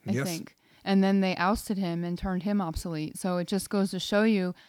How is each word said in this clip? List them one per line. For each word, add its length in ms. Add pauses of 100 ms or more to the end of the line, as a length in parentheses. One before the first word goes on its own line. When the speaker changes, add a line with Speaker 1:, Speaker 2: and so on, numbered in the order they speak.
Speaker 1:
I 60
Speaker 2:
Yes. 140
Speaker 1:
think. 300 (280)
And 180
then 200
they 140
ousted 420
him 260
and 140
turned 240
him 180
obsolete. 560
So 220
it 100
just 220
goes 220
to 60
show 260
you, 300 (140)